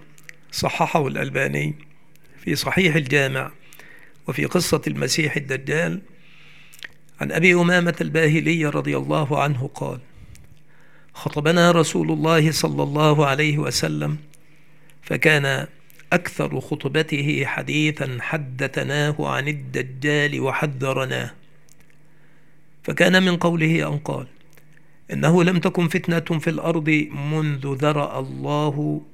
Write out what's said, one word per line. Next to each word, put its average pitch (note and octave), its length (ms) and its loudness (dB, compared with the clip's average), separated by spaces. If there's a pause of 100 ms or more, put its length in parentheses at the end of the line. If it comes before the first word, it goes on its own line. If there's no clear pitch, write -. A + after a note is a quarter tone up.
(520)
صححه D#3 540 0
الألباني C#3 680 -2 (680)
في E3+ 100 -2
صحيح D#3+ 400 2
الجامع C3+ 560 0 (760)
وفي D3 180 -4
قصة D#3+ 420 0
المسيح C#3+ 500 -2
الدجال C#3+ 640 -4 (1200)
عن C#3+ 120 -4
أبي F3 220 4
أمامة F3 460 4
الباهلي D#3 680 2
رضي D3 300 -2
الله C#3 460 0
عنه C#3 320 -2
قال: C3+ 260 -8 (1120)
"خطبنا E3+ 580 4
رسول D#3+ 420 2
الله D#3 380 4
صلى D3 320 0
الله D3 440 4
عليه D3 320 2
وسلم، D3+ 580 -2 (840)
فكان C#3 640 2 (460)
أكثر D3 480 -2
خطبته C#3+ 880 -2
حديثاً C#3 760 -2
حدثناه C#3+ 1080 -2
عن C3+ 200 -2
الدجال C3+ 920 -2
وحذرناه، C3 880 -2 (1500)
فكان F3+ 380 4
من F3+ 140 2
قوله E3 520 2
أن D3 100 -2
قال: C3+ 280 -8 (840)
'إنه E3 320 4
لم F3+ 140 4
تكن E3+ 300 0
فتنة E3+ 500 -2
في E3 120 -2
الأرض D#3+ 600 0
منذ C#3+ 640 -2
ذرأ D3 440 0
الله، D3 800 -2 (120)